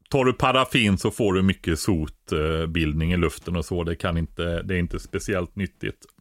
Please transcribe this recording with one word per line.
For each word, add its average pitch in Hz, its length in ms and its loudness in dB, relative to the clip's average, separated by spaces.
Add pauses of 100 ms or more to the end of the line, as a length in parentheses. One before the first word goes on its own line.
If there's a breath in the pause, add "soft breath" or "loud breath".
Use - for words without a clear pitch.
(100)
tar 135 140 2
du 127 80 4
paraffin 127 640 2
så 107 120 0
får 101 220 2
du 92 100 4
mycket 92 360 0
sotbildning 80 1300 -2
i 92 40 2
luften 85 400 -2
och 80 80 -2
så. 85 200 -4
Det 85 120 -4
kan 85 220 -2
inte, 85 440 -4
det 95 120 -4
är 90 40 0
inte 87 200 -4
speciellt - 580 -6
nyttigt. - 420 -8 (220)